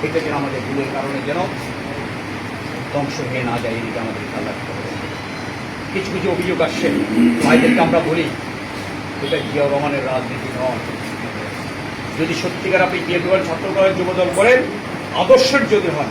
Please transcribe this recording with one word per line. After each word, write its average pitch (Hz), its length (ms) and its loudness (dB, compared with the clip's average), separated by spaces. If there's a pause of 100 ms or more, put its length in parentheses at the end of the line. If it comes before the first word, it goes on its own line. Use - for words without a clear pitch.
এটা 160 180 0
যেন 147 160 -2
আমাদের 135 260 -2
ভুলের 139 300 -2
কারণে 135 220 -2 (100)
যেন 156 100 -2 (1500)
ধ্বংস 143 240 -2 (120)
হয়ে 127 220 -2
না 120 120 -2
যায়, 113 140 -2 (120)
এটা 113 160 -4
আমাদের 107 260 -6
খেয়াল - 200 -6
রাখতে - 240 -8
হবে। - 160 -6 (1000)
কিছু 190 220 -4
কিছু 185 200 -2
অভিযোগ 175 320 0
আসছে, - 200 -2 (580)
ভাইদেরকে - 420 6
আমরা 165 220 4
বলি, 165 180 2 (1000)
এটা 147 220 0
জিয়াউর 143 260 2
রহমানের 143 380 0
রাজনীতি 123 480 -2
নয়। 120 220 0 (1400)
যদি 160 240 0
সত্যিকার 185 440 2
আপনি 185 200 -2
বিএনপি 175 240 0
করেন, 190 180 4
ছাত্র 160 180 -2 (100)
করেন, 190 220 6
যুবদল 180 300 2 (100)
করেন, 240 200 8 (640)
আদর্শের 254 400 8 (100)
যদি 185 240 4
হন 135 140 0